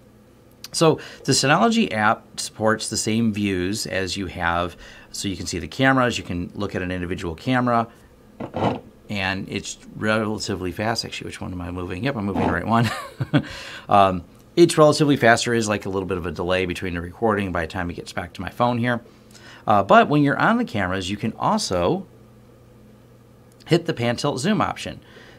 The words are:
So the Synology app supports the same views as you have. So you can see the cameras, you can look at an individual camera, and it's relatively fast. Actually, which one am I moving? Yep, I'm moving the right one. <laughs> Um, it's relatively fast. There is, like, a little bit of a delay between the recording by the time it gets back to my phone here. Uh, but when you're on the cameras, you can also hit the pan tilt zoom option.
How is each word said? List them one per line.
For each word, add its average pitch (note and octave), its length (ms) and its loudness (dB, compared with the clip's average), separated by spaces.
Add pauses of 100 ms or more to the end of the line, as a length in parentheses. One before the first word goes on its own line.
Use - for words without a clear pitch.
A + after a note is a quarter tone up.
(720)
So D#3 300 4 (240)
the C#3 80 2
Synology G#3 600 2
app A2 460 0
supports A2 500 0
the A2 80 -4
same A2+ 360 0
views G2 520 -2
as F#2 320 -4
you G2 100 -4
have. F2 500 -2 (340)
So - 160 -8
you F#2+ 100 -4
can E2+ 100 -8
see F#2 120 -6
the E2 80 -8
cameras, B2+ 520 2
you F#2+ 40 -8
can F2 320 -6
look G2+ 220 -6
at F#2 60 -4
an F2+ 100 -6
individual F2 420 -6
camera, B2 540 0 (1200)
and F#2+ 400 -4
it's - 260 -8 (200)
relatively G#2 760 -2
fast. A2 320 -4
Actually, - 220 -12
which - 160 -12
one F#2 100 -8
am F2+ 80 -8
I F2 100 -8
moving? F2+ 340 -8
Yep, C3+ 120 -2
I'm G2+ 80 -4
moving G2 220 -2
the F2 60 0
right E2+ 140 -4
one. A2+ 240 2 (400)
<laughs> - 140 2 (420)
Um, G2 380 4 (320)
it's E3+ 220 6
relatively D3 400 6
fast. A#2 260 6
There A#2+ 80 0
is, A2+ 160 2
like, G#2 160 -2
a G2 60 -4
little F#2+ 160 -2
bit F#2+ 100 -2
of E2+ 80 -6
a F2+ 60 -4
delay F#2 340 0
between F2+ 300 -4
the E2+ 80 -6
recording G2+ 500 -2
by E2+ 100 -2
the D#2+ 40 -4
time F2 240 -6
it D#2+ 40 -6
gets - 200 -12
back F#2 200 -8
to - 60 -12
my E2+ 80 -6
phone B2 300 0
here. A#2+ 240 0 (640)
Uh, G#2 160 4
but A3 260 6
when D3 140 4
you're C#3 160 2
on G3+ 180 2
the A#3+ 80 0
cameras, F#2+ 460 -2
you G#2 80 -4
can A2+ 200 -4
also D#3 680 0 (1600)
hit E3 180 4
the D#3+ 80 -2
pan A#2+ 240 0
tilt C#3+ 240 -2
zoom F3 220 2
option. - 380 -6 (380)